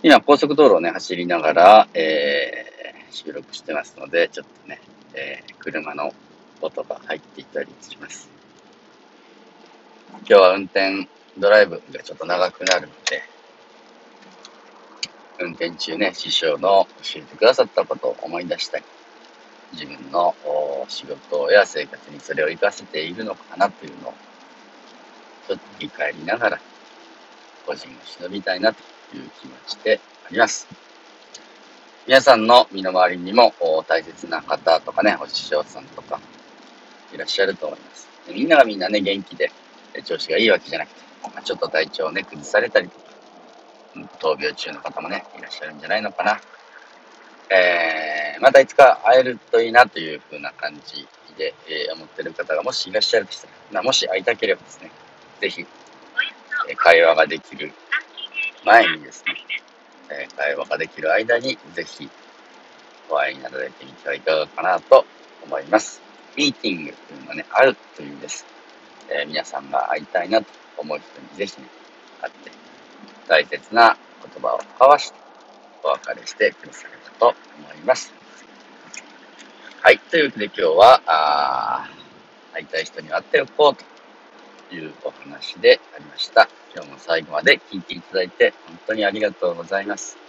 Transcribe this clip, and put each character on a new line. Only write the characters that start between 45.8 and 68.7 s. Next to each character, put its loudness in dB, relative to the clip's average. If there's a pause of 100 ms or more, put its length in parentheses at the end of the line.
じ -16
ゃ -14
な -2
い -4
の -8
か -6
な。 0 (1080)
え 0
ー、 -6
ま 8
た 10
い 4
つ -20
か 8
会 6
え 2
る -6 (120)
と 4
い 0
い -6
な 8
と -14
い -10
う -14
風 -20
な -12
感 -12
じ -20 (300)
で、 -6 (140)
え -8
ー、 -10
思 -18
っ -20
て -14
る -10
方 -6
が -2
も -6
し -8
い -16
ら -2
っ 0
し 0
ゃ 4
る -12
と -20
し -18
た -20
ら、 -20 (200)
ま -4
あ、 -10
も -2
し -2
会 -4
い -16
た -2
け -6
れ 0
ば -10
で -20
す -20
ね、 -20 (500)
ぜ -4
ひ、 -14 (1000)
え -10
ー、 -10
会 6
話 6
が 2
で -8
き -20
る -14 (920)
前 8 (100)
に -18
で -20
す -20
ね、 -8 (760)
え -12
ー、 -20
会 -2
話 -6
が -6
で -6
き -18
る 0
間 0
に -6 (160)
ぜ -10
ひ -18 (1000)
お -6
会 -2
い -14
に -20
な -14
ら -12
れ -10
て -20
み -20
て -16
は -6
い -12
か -2
が -2
か -12
な 0
と 4 (400)
思 -10
い -12
ま 2
す。 -16 (360)
ミ -2
ー -
テ -8
ィ -6
ン -14
グ -16
と -20
い -20
う -20
の -20
は -14
ね、 -12
会 4
う -10 (200)
と -18
い -16
う -16
意 -18
味 -20
で -16
す。 -18 (640)